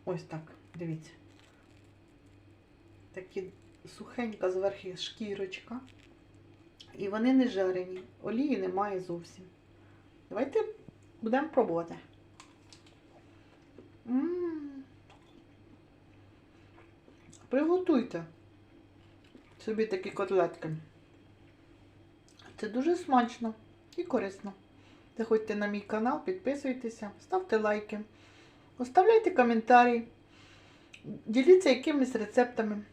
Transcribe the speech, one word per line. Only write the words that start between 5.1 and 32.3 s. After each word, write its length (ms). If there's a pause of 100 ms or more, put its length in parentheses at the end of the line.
І 100
вони 240
не 160
жарені. 520 (220)
Олії 340
немає 440
зовсім. 440 (840)
Давайте 360 (580)
будемо 260
пробувати. 460 (2250)
М. 760 (2750)
Приготуйте 760 (1300)
собі 280
такі 240
котлетки. 680 (1800)
Це 120
дуже 280
смачно 580 (420)
і 60
корисно. 500 (680)
Заходьте 360
на 120
мій 140
канал, 440
підписуйтеся, 840 (100)
ставте 360
лайки. 440 (800)
Оставляйте 520
коментарі, 720 (1040)
діліться 680
якимись 440
рецептами. 680 (100)